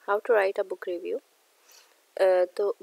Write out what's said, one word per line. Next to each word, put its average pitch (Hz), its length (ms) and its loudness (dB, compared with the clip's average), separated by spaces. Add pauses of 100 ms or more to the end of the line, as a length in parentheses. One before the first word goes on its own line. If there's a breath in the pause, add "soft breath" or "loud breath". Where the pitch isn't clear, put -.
how 202 100 2
to 247 120 -2
write 196 280 2
a 196 60 0
book 190 240 -10
review। 180 300 -6 (960 soft breath)
अ, 185 280 4 (120)
तो 202 260 0